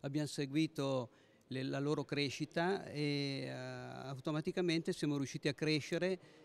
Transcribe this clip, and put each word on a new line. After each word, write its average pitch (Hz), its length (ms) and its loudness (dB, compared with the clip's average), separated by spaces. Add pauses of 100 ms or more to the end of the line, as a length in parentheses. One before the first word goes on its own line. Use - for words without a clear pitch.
abbiamo 143 260 0
seguito 139 840 0 (420)
le, 131 120 -4
la 139 140 -2
loro 143 260 2
crescita 156 800 0
e, 143 600 -2
eh, 131 60 -6
automaticamente 131 1400 -2
siamo 147 240 2
riusciti 143 320 0
a 139 60 4
crescere 165 640 2 (260)